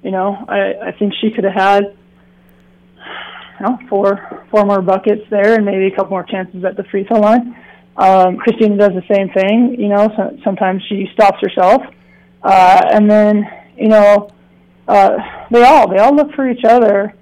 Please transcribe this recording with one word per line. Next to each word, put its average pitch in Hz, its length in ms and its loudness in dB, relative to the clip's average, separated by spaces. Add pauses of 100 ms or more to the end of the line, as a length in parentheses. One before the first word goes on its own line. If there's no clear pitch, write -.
you 190 80 -10
know, 196 240 -4 (120)
I, 196 420 -6
I - 20 -12
think 202 280 -6
she 220 120 -2
could 196 140 -6
have 190 80 -2
had, 202 440 0 (1600)
you 190 60 -10
know, 240 140 -4 (100)
four, 196 600 -4
four 208 140 2
more 196 180 0
buckets 190 480 -2
there 214 240 2
and 214 100 0
maybe 190 220 -2
a 196 80 -4
couple 190 160 -4
more 180 140 -8
chances 185 380 -10
at 190 140 -6
the 196 60 -10
free 196 220 -8
throw 226 140 -2
line. 233 360 0 (420)
Um, 190 400 2
Christina 208 400 0
does 202 160 2
the 180 100 -8 (100)
same 196 160 -2
thing, 226 480 0
you 208 120 -4
know, 208 260 0
so, - 280 -8
sometimes 190 440 -4
she 196 260 -8
stops 202 280 2
herself. 196 420 0 (580)
Uh, 190 400 4 (100)
and 208 180 2
then, 208 380 2 (300)
you 220 120 -2
know, 208 420 4 (560)
uh, 202 300 2 (340)
they 240 120 4
all, 262 260 6
they 190 80 -2
all 254 180 4
look 294 180 0
for 269 160 -4
each 247 140 -6
other 214 580 2